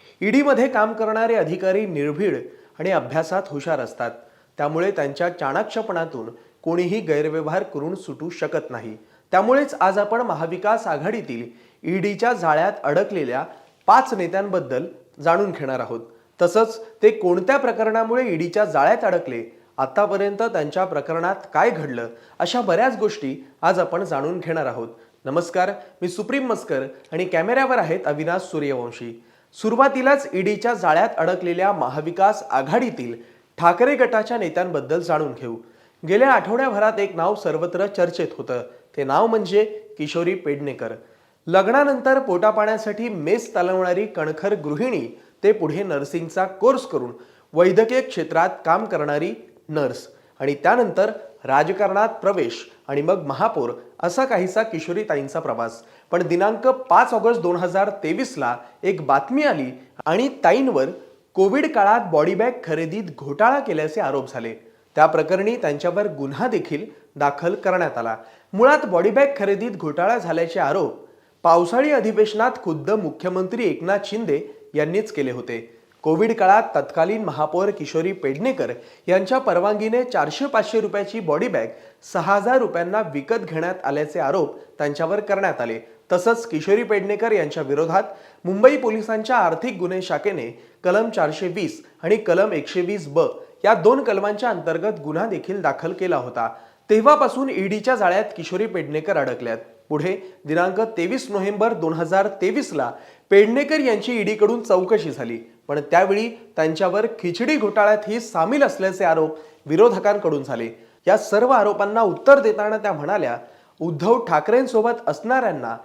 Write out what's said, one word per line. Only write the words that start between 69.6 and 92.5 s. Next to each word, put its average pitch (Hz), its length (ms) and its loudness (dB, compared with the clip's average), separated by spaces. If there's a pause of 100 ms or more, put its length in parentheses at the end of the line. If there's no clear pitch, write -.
घोटाळा 175 480 -2
झाल्याचे 170 420 -2
आरोप 151 440 -2 (380)
पावसाळी 175 480 4
अधिवेशनात 214 600 2 (120)
खुद्द 156 280 -4
मुख्यमंत्री 185 800 -2
एकनाथ 180 360 0
शिंदे 190 360 -2 (340)
यांनीच 170 380 -2
केले 131 180 -4
होते. 120 480 -10 (240)
कोविड 170 300 2
काळात 202 300 6 (140)
तत्कालीन 185 480 0
महापौर 156 460 -2
किशोरी 165 420 -4
पेडणेकर 147 600 -4 (360)
यांच्या 190 300 2
परवानगीने 214 640 0
चारशे 175 420 -2
पाचशे 226 340 0
रुपयाची 202 400 -4
बॉडी 170 280 0
बॅग 127 180 -2 (460)
सहा 185 240 2
हजार 240 220 4
रुपयांना 185 420 -2
विकत 147 340 -4
घेण्यात 175 400 -4 (100)
आल्याचे 147 360 -2
आरोप 151 360 0 (220)
त्यांच्यावर 156 420 -2
करण्यात 196 400 0
आले. 113 200 -6 (320)
तसंच 226 340 2
किशोरी 190 360 2
पेडणेकर 208 500 0
यांच्या 156 300 0
विरोधात 160 400 2 (420)
मुंबई 214 320 4
पोलिसांच्या 220 600 -2
आर्थिक 185 420 0
गुन्हे 180 240 -4
शाखेने 151 600 -4 (220)
कलम 208 260 2
चारशे 165 380 -2
वीस 175 360 -6 (180)
आणि 190 140 2
कलम 208 360 2